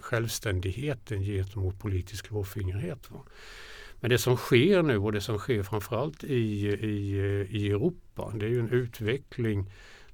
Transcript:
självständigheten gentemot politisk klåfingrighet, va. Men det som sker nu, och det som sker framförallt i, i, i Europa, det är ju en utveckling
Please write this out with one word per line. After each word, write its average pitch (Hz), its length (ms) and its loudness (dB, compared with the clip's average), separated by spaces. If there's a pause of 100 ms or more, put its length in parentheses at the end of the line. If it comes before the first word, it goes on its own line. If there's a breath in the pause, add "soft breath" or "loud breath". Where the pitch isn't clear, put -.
självständigheten 110 1200 -2
gentemot 95 560 -2
politisk - 480 -4
klåfingrighet, 104 840 -4
va. - 80 -12 (840 loud breath)
Men 117 80 0
det 123 80 6
som 127 200 4
sker 170 460 6
nu, 131 140 4
och 104 140 2
det 104 100 0
som 107 160 -2
sker 104 260 0
framförallt 110 600 -4
i, 107 460 0
i, 101 480 -2 (320)
i 104 200 0
Europa, - 640 -2
det 107 100 -2
är 110 40 0
ju 120 100 2
en 113 100 0
utveckling 113 1000 0 (420 loud breath)